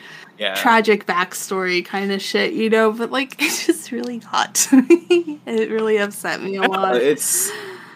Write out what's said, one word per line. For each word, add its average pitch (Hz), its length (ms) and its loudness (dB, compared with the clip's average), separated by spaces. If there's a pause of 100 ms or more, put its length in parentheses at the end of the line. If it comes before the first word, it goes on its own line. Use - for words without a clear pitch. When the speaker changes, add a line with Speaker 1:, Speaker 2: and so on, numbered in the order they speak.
(400)
Speaker 1:
Yeah. - 160 0
Speaker 2:
tragic 214 500 2
backstory 180 800 -2
kinda 196 320 -4
shit, 196 360 -2
you 220 160 0
know, 220 220 4
but, 233 200 -6
like, 262 240 -4
<laughs> - 40 -10
it 330 280 -4
just - 240 -2
really 240 260 -8
got - 380 -4
to - 260 4
me. 339 640 4
It 220 240 -2
really 220 280 2
upset 202 440 -4
me 196 160 -6
a 190 60 -4
Speaker 1:
I 180 40 4
know, 190 60 -2
Speaker 2:
lot. 190 220 2
Speaker 1:
it's, 139 560 0 (440)